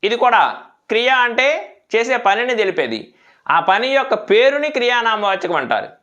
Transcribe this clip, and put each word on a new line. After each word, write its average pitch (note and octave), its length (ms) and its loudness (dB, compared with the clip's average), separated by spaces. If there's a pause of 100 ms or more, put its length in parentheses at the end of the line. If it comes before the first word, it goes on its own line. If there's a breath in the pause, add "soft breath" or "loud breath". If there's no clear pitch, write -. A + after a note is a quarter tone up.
ఇది G#3+ 120 0
కూడా A3 420 2 (320)
క్రియ A3+ 180 0
అంటే B3+ 680 0 (180)
చేసే A#3+ 220 0
పనిని A#3 380 0
తెలిపేది. D#3+ 580 -4 (360 soft breath)
ఆ D#3+ 100 4
పని G3 280 0
యొక్క C4+ 260 0
పేరుని C4+ 560 2
క్రియానామవాచకం A3 880 -2
అంటారు. A2+ 340 -2 (140)